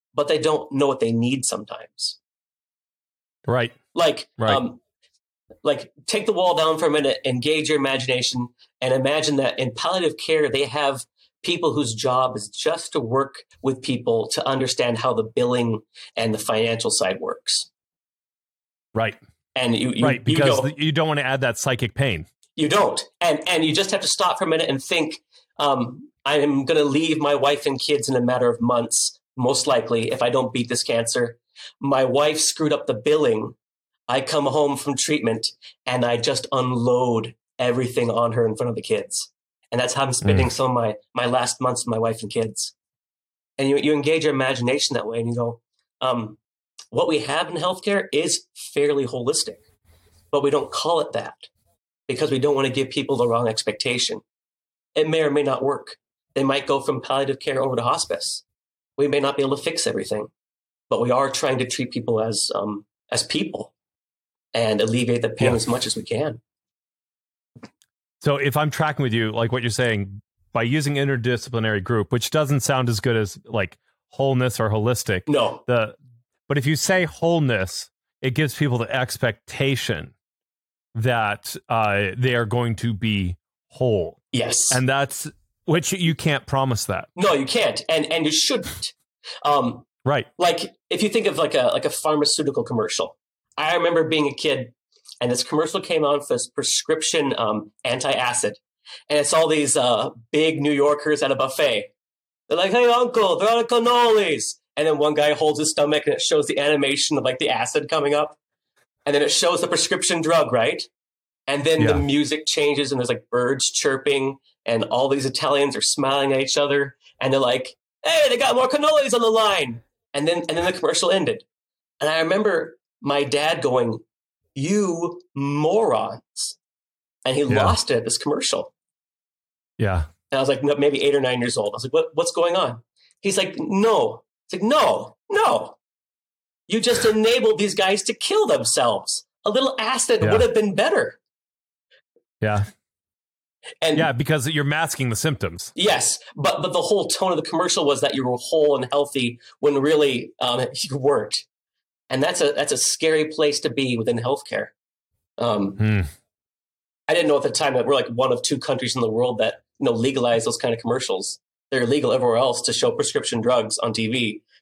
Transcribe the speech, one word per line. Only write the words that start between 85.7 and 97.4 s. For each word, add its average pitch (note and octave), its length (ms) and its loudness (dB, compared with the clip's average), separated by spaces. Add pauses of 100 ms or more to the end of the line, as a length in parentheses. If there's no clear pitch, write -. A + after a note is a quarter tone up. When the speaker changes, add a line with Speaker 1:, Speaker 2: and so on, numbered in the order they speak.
Speaker 2:
you E3+ 220 0
can't C#3+ 320 -2
promise C3+ 400 0
that. F2+ 300 -6
Speaker 1:
No, F#3 160 2
you C#3 140 0
can't. G3+ 420 0
And, D#3 240 0
and E3 140 2
you D3+ 60 0
shouldn't. - 600 -2 (520)
Um, C3 420 0 (180)
Speaker 2:
Right. C3+ 220 0 (120)
Speaker 1:
like, E3+ 360 0 (140)
if F3+ 140 -2
you G#3 60 2
think G3+ 180 0
of, G3 120 0
like, D#3 160 2
a, B2+ 180 4
like, - 120 0
a C#3+ 60 0
pharmaceutical C#3+ 720 0
commercial, - 520 -4 (400)
I D#3 200 0
remember E3+ 320 2
being D#3 200 2
a C3+ 60 -10
kid B2+ 380 -2 (480)
and B2 100 0
this B2 140 -2
commercial D#3+ 380 -2
came D#3+ 200 0
on C#3+ 200 2
for - 120 -14
this A#2+ 140 -4
prescription, D#3 880 -2
um, G#2+ 360 -2 (120)